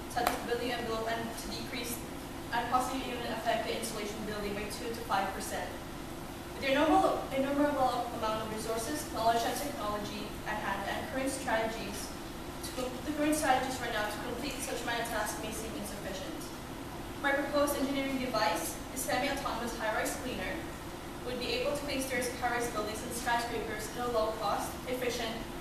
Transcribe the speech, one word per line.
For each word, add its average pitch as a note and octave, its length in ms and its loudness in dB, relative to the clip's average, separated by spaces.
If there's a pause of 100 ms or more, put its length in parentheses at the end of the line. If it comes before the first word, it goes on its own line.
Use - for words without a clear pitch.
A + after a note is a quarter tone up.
such A#3+ 180 2
as B3+ 80 2
the - 140 -4
building A#3+ 220 0
envelope, A3+ 340 -2
and A3+ 240 -2
to - 240 -6
decrease - 420 -4 (560)
and - 200 2
possibly B3+ 340 2
even A#3+ 160 -2 (160)
affect A3 320 2
the A#3 80 0
insulation G#3 480 -4
building G#3 300 -2
by G#3 180 -2
two - 160 -4
to - 160 -4
five F#3+ 320 2
percent. - 320 -4 (880)
With C4+ 80 -2
the C4+ 80 4
innumerable, D4+ 480 8 (160)
innumerable C4+ 800 4
amount A3 240 2
of G#3+ 80 -4
resources, A3+ 640 -2
knowledge, A#3 320 6
and C4+ 80 2
technology G#3 720 -2 (240)
at G#3 80 0
hand, G3 320 -2
and - 240 -2
current C4+ 160 0
strategies, A3 800 0 (560)
to - 40 -6 (120)
com-, B3 240 -2
the D4+ 80 -2
current D4 240 4
strategies C4 400 4
right A#3 160 -2
now G#3+ 160 0
to G#3 160 -4
complete - 320 -4
such - 320 -2
minor - 160 0
tasks - 320 -2
may - 160 -4
seem - 240 -4
insufficient. - 560 -6 (880)
My C#4 100 4
proposed C#4+ 460 4
engineering C4+ 400 2
device, A3 560 2 (180)
the B3+ 60 -6
semi-autonomous A#3+ 800 0
high-rise - 480 0
cleaner, F#3 320 -4 (680)
would B3 160 -4
be - 160 0
able D4 160 2
to C#4+ 160 0
clean C4+ 100 0
stairs B3+ 300 0
of - 80 -4
high-rise A#3+ 320 2
buildings G#3+ 320 -2
and - 80 -6
skyscrapers - 880 0
in B3 80 0
a - 80 2
low-cost, G#3+ 560 2 (160)
efficient, A#3+ 480 0 (280)